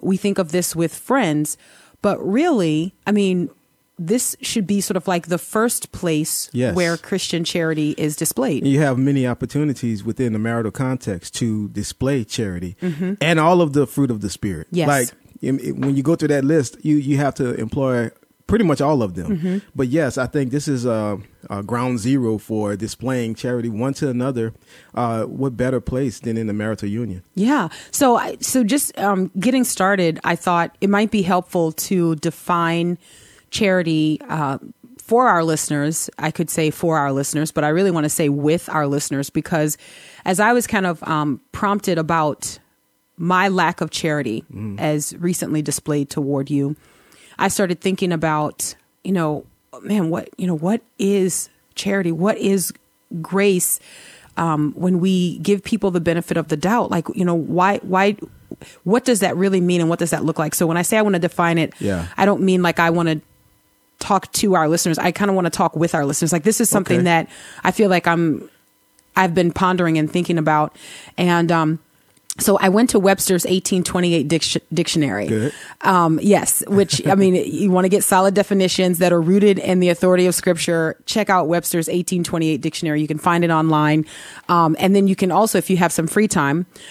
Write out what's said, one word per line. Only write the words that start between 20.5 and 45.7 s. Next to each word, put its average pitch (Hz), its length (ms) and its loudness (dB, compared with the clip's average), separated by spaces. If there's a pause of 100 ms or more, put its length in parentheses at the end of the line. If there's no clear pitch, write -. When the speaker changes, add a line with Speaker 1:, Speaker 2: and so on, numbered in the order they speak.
Speaker 2:
is, 131 200 -2
uh, 107 300 -2 (340)
uh, 101 100 -8
ground 120 380 -4
zero 117 400 0
for 104 360 -4
displaying 113 600 -6
charity 120 340 -4
one 117 260 -4
to 147 140 -4
another. 123 420 -4 (440)
Uh, 117 300 -2
what 131 300 -6
better 127 240 -2
place 127 400 -4
than 113 180 -4
in 113 100 -4
the 104 60 -4
marital 107 360 -4
union? 101 320 -6 (140)
Speaker 1:
Yeah. 220 320 0 (240)
So, 254 240 4
I, - 240 -2
so - 240 0
just, 226 340 -2
um, 190 320 0 (100)
getting 254 240 2
started, 185 600 0
I 170 120 0
thought 170 460 0
it 202 80 2
might 202 220 2
be 214 100 0
helpful 175 520 0
to 170 420 0
define 170 840 -2 (520)
charity, 160 680 0 (120)
uh, 147 280 -4 (400)
for 240 300 2
our 175 160 4
listeners. 156 720 -2
I 156 140 -4
could 165 180 -4
say 156 220 0
for 160 260 0
our 143 140 0
listeners, 143 400 -2
but 151 140 -2
I - 20 2
really 180 240 2
wanna 156 180 0
say 151 200 0
with 147 400 0
our 151 180 0
listeners, 139 420 -2
because 156 480 -2 (460)
as 180 160 -2
I 214 140 4
was 240 140 2
kind 196 180 0
of, 175 180 -4
um, 151 380 -2 (100)
prompted 196 460 -2
about 160 600 -2 (580)
my 185 320 2
lack 180 320 0
of 160 100 -4
charity 147 600 -4
Speaker 2:
Mm. 101 260 -10
Speaker 1:
as 151 400 -2
recently 170 420 -2
displayed 147 480 -4